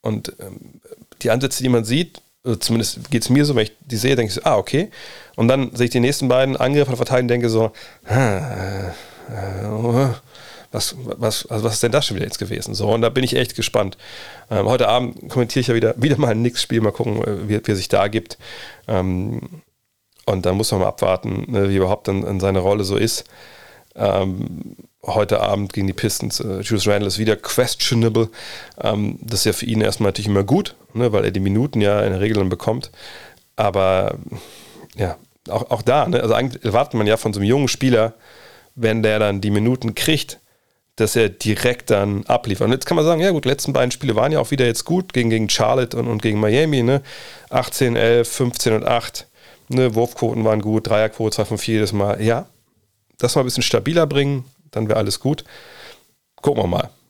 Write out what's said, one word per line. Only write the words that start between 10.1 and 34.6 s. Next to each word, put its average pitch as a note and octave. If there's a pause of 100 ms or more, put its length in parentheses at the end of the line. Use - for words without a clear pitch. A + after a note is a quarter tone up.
was, -
was, A#2
also A2
was A2+
ist -
denn A#2
das D3
schon -
wieder -
jetzt -
gewesen?" G#2
So, G#2
und A2+
da A#2
bin C3
ich B2
echt B2+
gespannt. G2+ (540)
Ähm, G#2
heute A#2+
Abend A#2+
kommentiere B2
ich -
ja B2
wieder, A#2
wieder C#3+
mal A#2
ein A2
Knicks-Spiel, A#2+
mal G#2+
gucken, -
äh, G2+
wie, G#2+
wie A2
er G2+
sich F#2+
da G2
gibt. A2 (480)
Ähm, F#2+ (640)
und F#2
dann F#2
muss A2
man G2
mal G2
abwarten, G2
ne, G2+
wie G2
überhaupt F#2+
dann, G2
dann G2
seine F#2+
Rolle G2+
so G2
ist. - (680)
Ähm, F#2+ (300)
heute G#2+
Abend G2+
gegen G2
die F#2+
Pistons, -
äh, G2
Julius G2
Randle G2+
ist F#2+
wieder G#2+
questionable. A2+ (500)
Ähm, G#2
das A2+
ist -
ja G#2+
für -
ihn A2
erstmal G#2
natürlich G2+
immer G2+
gut, E3 (180)
ne, A#2
weil G#2
er G2+
die F#2+
Minuten G#2
ja G2+
in G#2
der F#2
Regel G#2
dann F#2+
bekommt. A2+ (640)
Aber, F#2+ (800)